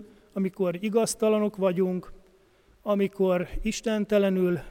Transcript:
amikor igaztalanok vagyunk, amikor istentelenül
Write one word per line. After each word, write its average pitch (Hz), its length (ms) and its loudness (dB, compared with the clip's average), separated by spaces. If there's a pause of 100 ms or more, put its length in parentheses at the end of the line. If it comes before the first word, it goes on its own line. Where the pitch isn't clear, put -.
(340)
amikor 185 460 -2
igaztalanok 214 760 0
vagyunk, 185 580 -2 (680)
amikor 190 640 0 (140)
istentelenül 202 960 0 (120)